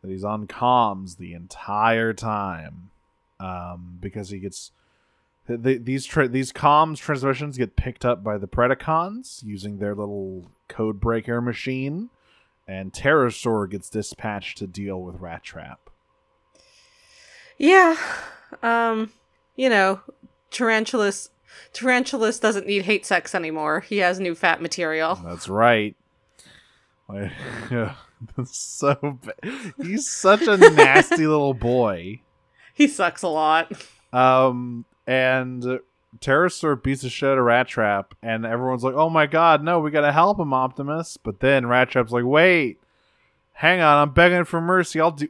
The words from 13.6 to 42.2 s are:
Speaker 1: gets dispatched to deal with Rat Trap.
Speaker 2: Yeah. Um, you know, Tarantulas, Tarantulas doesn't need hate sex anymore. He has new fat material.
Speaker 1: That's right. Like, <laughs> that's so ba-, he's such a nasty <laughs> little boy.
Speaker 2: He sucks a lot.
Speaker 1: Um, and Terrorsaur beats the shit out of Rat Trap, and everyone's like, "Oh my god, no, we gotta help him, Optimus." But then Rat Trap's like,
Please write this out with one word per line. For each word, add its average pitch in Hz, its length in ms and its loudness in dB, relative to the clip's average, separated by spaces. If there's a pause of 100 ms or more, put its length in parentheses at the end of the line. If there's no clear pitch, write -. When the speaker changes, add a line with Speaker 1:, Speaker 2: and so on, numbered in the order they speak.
Speaker 1:
gets 98 220 -12
dispatched 104 680 -10
to 101 100 -10
deal 95 340 -10
with 87 180 -14
Rat 85 220 -14
Trap. - 480 -20 (1700)
Speaker 2:
Yeah. 339 380 6 (640)
Um, 233 500 -2 (440)
you 262 120 0
know, 196 320 2 (500)
Tarantulas, 220 800 -2 (420)
Tarantulas 247 680 -2
doesn't 208 260 0
need 202 180 0
hate 202 220 -2
sex 180 280 -2
anymore. 160 460 -4
He - 180 -6
has 185 220 0
new 180 140 -4
fat 165 260 0
material. 160 560 -4
Speaker 1:
That's 87 320 -12
right. 107 460 4 (1120)
Like, 101 220 -8 (400)
<laughs> - 0 - (640)
that's 127 220 -10
so 143 640 -2
ba-, 233 500 -12 (100)
he's 208 260 -6
such 285 340 2
a 349 140 4
nasty 381 720 8
<laughs> - 0 -
little 143 280 2
boy. 110 640 -2 (540)
Speaker 2:
He 294 140 4
sucks 190 340 -2
a 190 60 -2
lot. 156 420 2 (420)
Speaker 1:
Um, 123 720 4 (220)
and 127 760 0 (400)
Terrorsaur 151 640 0
beats 131 200 -2
the 127 80 -8
shit - 200 -2
out 135 80 2
of 123 60 2
Rat 120 240 4
Trap, 104 540 -2
and 113 240 -4
everyone's 123 380 -4
like, 131 100 -2
"Oh 160 160 2
my 156 160 2
god, 160 360 4
no, 170 180 0
we 151 100 -4
gotta 147 220 2
help 185 260 4
him, 151 160 -2
Optimus." 139 640 -4
But 104 220 -10
then 131 260 4
Rat 123 240 4
Trap's 117 220 0
like, 120 120 0